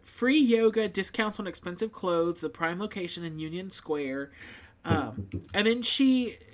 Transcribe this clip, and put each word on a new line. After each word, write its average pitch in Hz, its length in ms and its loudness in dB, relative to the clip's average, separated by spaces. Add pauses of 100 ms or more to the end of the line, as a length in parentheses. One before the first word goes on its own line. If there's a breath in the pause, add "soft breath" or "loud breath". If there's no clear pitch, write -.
free 269 380 2
yoga, 226 480 6
discounts 208 500 -2
on 202 80 -6
expensive 180 460 -6
clothes, 170 480 0
the 156 80 -2
prime 170 320 -4
location 180 420 -6
in 160 160 -8
Union 170 320 -8
Square. 139 600 -4 (540 soft breath)
Um, 131 440 -2 (260)
and 208 100 2
then 233 180 2
she 254 560 2 (160)